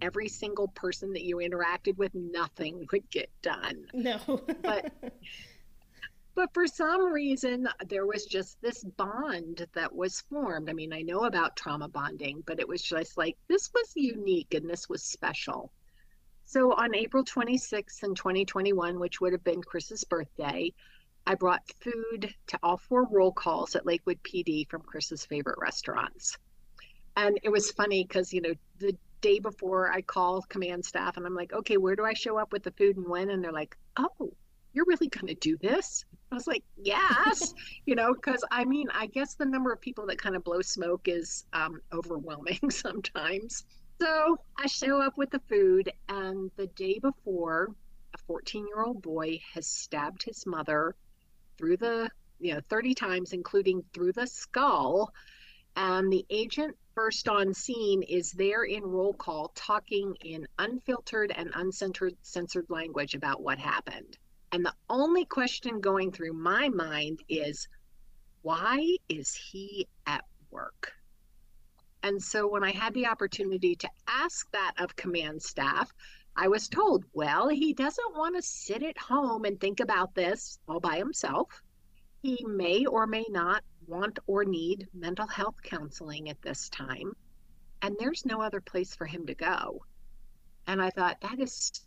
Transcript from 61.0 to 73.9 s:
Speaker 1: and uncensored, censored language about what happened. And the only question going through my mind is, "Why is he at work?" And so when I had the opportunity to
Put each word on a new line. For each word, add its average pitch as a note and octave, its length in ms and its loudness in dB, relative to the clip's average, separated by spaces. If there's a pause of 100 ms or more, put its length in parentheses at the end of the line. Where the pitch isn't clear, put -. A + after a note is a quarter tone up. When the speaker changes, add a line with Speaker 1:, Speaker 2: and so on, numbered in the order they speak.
Speaker 1:
and E3+ 180 -6
uncensored, F#3 720 -2
censored F3 480 -6
language D#3+ 420 -4
about D3 300 -2
what C3+ 160 0
happened. - 580 -6 (340)
And F3 140 2
the E3 80 0 (160)
only D#4 360 4
question B3 540 -2
going F#3+ 320 2
through E3 220 -8
my F#3+ 360 2
mind D#3 500 -2 (100)
is, D3+ 380 -2 (720)
"Why A#3+ 560 2 (120)
is D#3 260 -4
he G3 520 -6 (200)
at D3 180 -2 (240)
work?" - 420 -12 (1120)
And G3+ 160 0
so G#3 280 0
when G3+ 160 0
I F#3+ 80 2
had G#3+ 240 -2
the B3 100 2
opportunity F#3+ 720 2
to - 140 -6 (180)